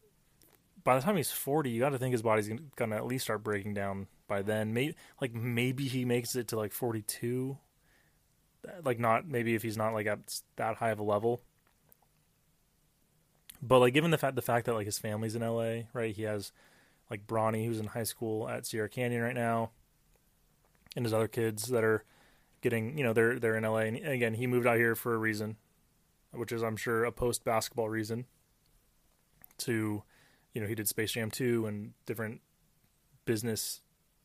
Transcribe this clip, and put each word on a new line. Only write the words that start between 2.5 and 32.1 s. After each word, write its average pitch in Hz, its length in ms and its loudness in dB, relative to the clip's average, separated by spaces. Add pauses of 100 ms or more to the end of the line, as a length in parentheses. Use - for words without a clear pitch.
gonna 117 200 -2
at 123 100 -4
least 123 180 -4
start 107 180 -2
breaking 104 300 -2
down 98 360 -4 (180)
by 101 160 -2
then. 107 320 0
May-, 143 200 -2 (280)
like, 117 100 -4
maybe 123 560 0
he 123 160 -2
makes 123 320 0
it 120 120 -2
to, 117 80 -2
like, 107 160 -2
forty-two. 123 840 -4 (1300)
Like, 123 140 0
not, 117 280 4
maybe 117 280 2
if 107 80 0
he's 110 160 -4
not, 110 160 0
like, 107 120 -2
at 104 120 0 (100)
s-, - 140 -10 (140)
that 110 200 -2
high 117 140 0
of 104 80 0
a 107 60 -4
level. 107 360 2 (2250)
But, 127 160 6
like, 123 160 8
given 156 160 4
the 151 80 4
fa-, 135 160 0
the 123 80 -2
fact 120 240 0
that, 120 80 2
like, 107 100 -2
his 104 140 -4
family's 110 380 -4
in 117 60 -4
L 113 200 0
A, 113 320 -4
right? 113 200 -4
He 110 100 -6
has, 107 280 -4 (560)
like, 107 180 -10
Bronny, 110 380 0
who's 113 160 -2
in 107 60 -4
high 113 160 -4
school 110 460 -4
at 120 180 -6
Sierra 107 220 -4
Canyon 120 340 -2
right 120 120 -2
now, 113 360 0 (1200)
and 123 120 -2
his 110 80 0
other 110 140 2
kids 113 400 -2
that 117 160 2
are 110 200 2 (560)
getting, 117 380 0
you 139 60 0
know, 113 80 4
they're, 117 260 6
they're 113 180 2
in 110 80 0
L 110 140 2
A. 110 60 2
And 110 120 -2
again, 123 380 0
he 123 140 -2
moved 123 180 4
out 120 100 6
here 117 200 4
for 117 180 -2
a 110 40 0
reason, 110 380 -2 (760)
which 117 180 -8
is, 113 120 -4
I'm 110 140 -2
sure, 113 280 0
a 120 80 0
post-basketball 113 760 0
reason 110 380 -4 (1300)
to, 110 440 -2 (500)
you 117 80 -6
know, 104 60 -2
he 110 80 -4
did 107 140 -4
Space 110 240 -2
Jam 110 180 -2
two 120 360 0
and 107 260 -6 (140)
different 110 340 -6 (840)